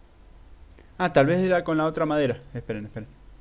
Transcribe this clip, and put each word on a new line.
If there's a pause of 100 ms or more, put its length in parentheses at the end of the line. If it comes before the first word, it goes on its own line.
(960)
Ah,
tal
vez
era
con
la
otra
madera. (160)
Esperen,
esperen. (320)